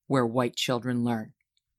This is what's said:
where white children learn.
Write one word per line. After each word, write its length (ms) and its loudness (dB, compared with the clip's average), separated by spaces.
where 180 2
white 300 0
children 480 -2
learn. 300 -2